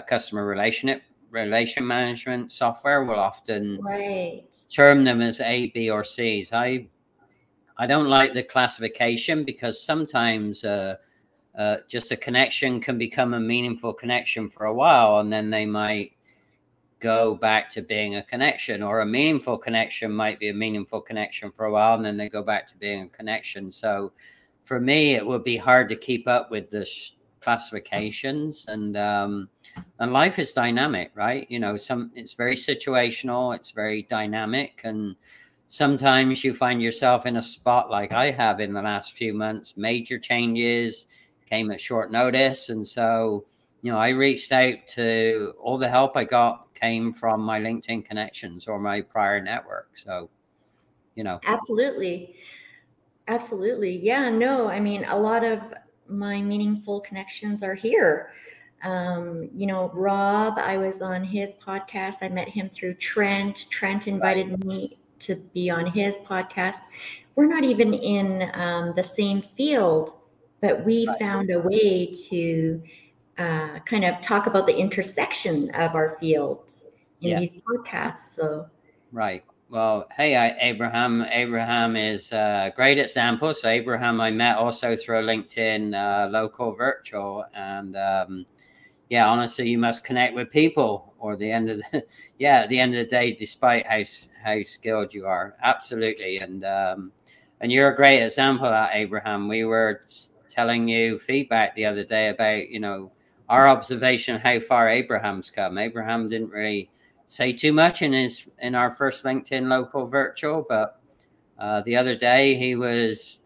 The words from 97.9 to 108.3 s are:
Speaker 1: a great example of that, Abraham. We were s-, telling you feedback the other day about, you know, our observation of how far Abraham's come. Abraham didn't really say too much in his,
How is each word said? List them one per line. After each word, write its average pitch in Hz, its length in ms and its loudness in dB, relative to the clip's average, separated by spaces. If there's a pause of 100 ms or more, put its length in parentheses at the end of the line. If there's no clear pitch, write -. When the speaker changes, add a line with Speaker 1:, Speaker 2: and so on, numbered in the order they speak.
Speaker 1:
a 135 40 -2
great 135 260 10
example 131 440 2
of 117 60 2
that, 110 240 2
Abraham. 104 520 -4
We 113 180 -2
were 113 400 2
s-, - 260 -20 (180)
telling 117 380 0
you 113 320 2
feedback 127 560 0
the 107 100 -2
other 104 180 -2
day 110 260 0
about, 107 400 0
you 110 100 -8
know, 98 320 -8 (380)
our 131 180 8
observation 127 680 4
of 110 60 -6
how 123 180 4
far 117 300 4
Abraham's 107 600 0
come. 95 280 -4
Abraham 113 500 -4
didn't 110 220 -4
really 104 400 -4 (360)
say 127 280 -2
too 151 200 2
much 165 280 4
in 143 120 2
his, 127 340 0 (120)